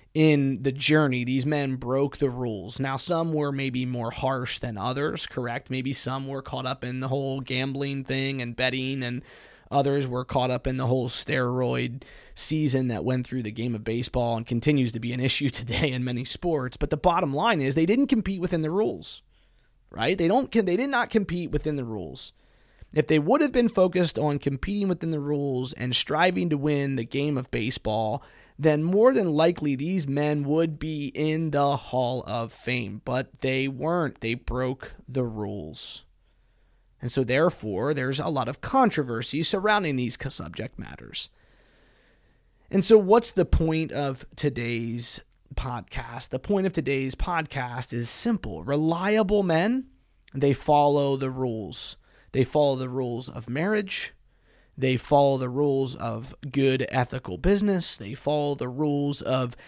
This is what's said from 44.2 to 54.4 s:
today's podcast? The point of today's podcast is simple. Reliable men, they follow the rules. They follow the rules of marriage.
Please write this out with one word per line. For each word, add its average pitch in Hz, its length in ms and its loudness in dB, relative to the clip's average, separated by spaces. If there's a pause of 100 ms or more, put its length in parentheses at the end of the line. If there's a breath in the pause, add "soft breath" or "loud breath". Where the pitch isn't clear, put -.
today's 120 840 -2 (320)
podcast? 120 720 -6
The 131 100 -4
point 190 280 0
of 185 60 0
today's 135 420 -2
podcast 131 800 -4
is 120 160 -2
simple. 110 540 -2
Reliable 185 800 2
men, 190 420 2 (480)
they 139 180 4
follow 143 640 4
the 135 140 -2
rules. 120 640 -4 (360 soft breath)
They 131 120 4
follow 143 320 4
the 127 140 -6
rules 127 380 -4
of 113 200 -12
marriage. 190 640 -2 (640 soft breath)